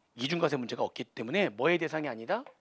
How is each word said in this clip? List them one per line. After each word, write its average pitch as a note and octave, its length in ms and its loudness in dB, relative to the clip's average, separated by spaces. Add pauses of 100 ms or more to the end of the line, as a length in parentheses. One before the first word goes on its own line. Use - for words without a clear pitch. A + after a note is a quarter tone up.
(160)
이중과세 D3+ 420 2
문제가 B2 260 -2
없기 A#2+ 220 -4
때문에 D3 440 0
뭐의 C3+ 280 2
대상이 D#3 320 -2
아니다? B2+ 340 -2 (180)